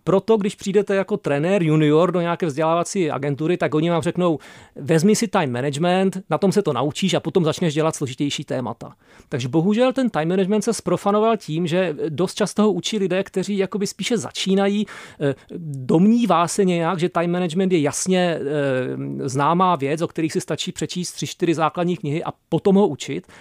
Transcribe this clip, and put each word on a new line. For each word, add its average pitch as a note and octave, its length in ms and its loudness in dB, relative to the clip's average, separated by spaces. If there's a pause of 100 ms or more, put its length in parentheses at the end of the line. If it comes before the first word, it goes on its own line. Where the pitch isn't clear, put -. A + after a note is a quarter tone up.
proto, F#3+ 320 2
když G3 180 -2
přijdete G3 400 0
jako G3 220 0
trenér E3 460 0
junior D#3 500 4
do F3 80 0
nějaké E3+ 260 -2
vzdělávací D#3+ 640 0
agentury, C#3+ 460 -2
tak D3+ 180 -2
oni D#3 160 2
vám E3 120 0
řeknou: E3+ 360 0 (380)
"Vezmi D#3+ 400 4
si A3+ 120 -2
time D#3+ 240 0
management, F3 640 0 (120)
na D3+ 80 0
tom F#3+ 140 2
se G3+ 100 2
to D3+ 100 0
naučíš C#3+ 420 0
a - 60 2
potom E3+ 240 2
začneš D#3 300 0
dělat D#3+ 220 0
složitější C#3 480 -4
témata." B2 480 -6 (360)
Takže C3 200 -4
bohužel G#3 440 2
ten B3+ 180 0
time B3 180 -2
management G3 340 0
se A#3 120 -2
zprofanoval G#3 640 0
tím, E3 300 -4
že E3 300 0 (120)
dost E3 260 -2
často G#3 280 -2
ho G#3+ 100 4
učí F3 260 -4
lidé, F#3 240 0
kteří F#3+ 360 -4
jakoby G3 280 -2
spíše G3+ 320 -2
začínají, G3 680 0 (340)
eh, C#3+ 140 0 (240)
domnívá E3+ 920 2
se - 160 0
nějak, E3+ 340 0
že F3 100 0
time F3 220 0
management F3+ 420 0
je E3+ 80 4
jasně, F3+ 440 0
eh, C#3 1040 -2
známá E3 480 2
věc, C#3+ 260 -2
o E3 60 -2
kterých E3 240 -4
si F3+ 80 -2
stačí E3 320 -6
přečíst E3+ 400 -6
tři, - 140 -8
čtyři E3+ 280 0
základní E3 420 -2
knihy D3+ 280 -4
a - 40 -8 (200)
potom F#3+ 280 4
ho G3+ 120 6
učit. D3 380 -8 (140)